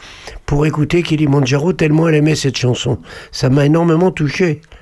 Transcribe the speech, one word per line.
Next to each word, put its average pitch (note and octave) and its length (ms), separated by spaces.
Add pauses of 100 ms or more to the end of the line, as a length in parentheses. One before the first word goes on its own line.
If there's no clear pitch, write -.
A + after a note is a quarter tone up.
(460)
pour D3 220
écouter D#3 340
Kilimandjaro, D3 720
tellement D#3 360
elle D#3 60
aimait D3+ 200
cette C3+ 220
chanson. B2 420 (320)
Ça - 180
m'a C#3 160
énormément E3+ 460
touché, D#3 500 (200)